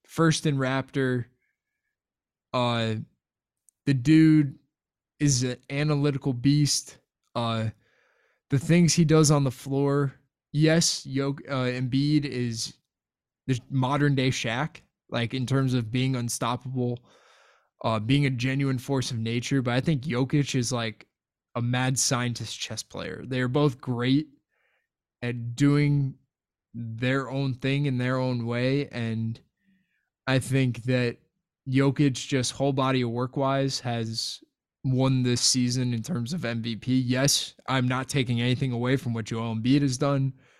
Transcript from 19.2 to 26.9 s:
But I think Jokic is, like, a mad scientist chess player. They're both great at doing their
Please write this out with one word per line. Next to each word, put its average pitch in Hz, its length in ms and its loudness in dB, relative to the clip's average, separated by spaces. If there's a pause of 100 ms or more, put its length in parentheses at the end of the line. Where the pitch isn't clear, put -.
But 120 140 -2
I 131 80 2
think 143 220 -2
Jokic 135 500 0
is, 127 180 -2
like, 113 340 -6 (480)
a 120 80 -4
mad 127 360 0
scientist 120 600 -2
chess - 240 -10
player. - 440 -10
They're 127 220 -2
both 143 340 2
great 131 460 0 (920)
at 120 320 -6
doing 143 600 2 (580)
their 120 580 -4